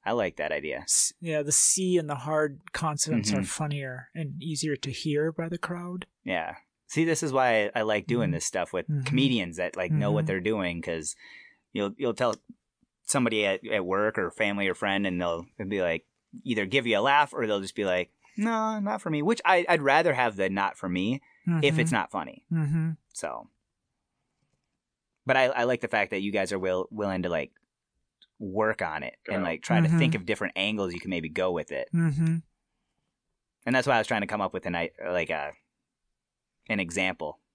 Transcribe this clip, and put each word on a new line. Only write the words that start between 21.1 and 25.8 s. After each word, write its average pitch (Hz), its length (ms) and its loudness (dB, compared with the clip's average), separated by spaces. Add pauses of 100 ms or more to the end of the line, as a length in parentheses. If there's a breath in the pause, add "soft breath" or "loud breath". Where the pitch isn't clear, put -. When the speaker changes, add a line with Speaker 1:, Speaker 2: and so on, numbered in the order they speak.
Speaker 1:
if 143 160 4
it's 160 100 2
Speaker 2:
Mm-hmm. 135 60 0
Speaker 1:
not 98 160 0
funny. 78 400 -8
Speaker 2:
Mm-hmm. 160 400 0 (220)
Speaker 1:
So. 62 360 -8 (1800)
But 131 120 4
I, 131 80 6
I 120 200 2
like 123 160 0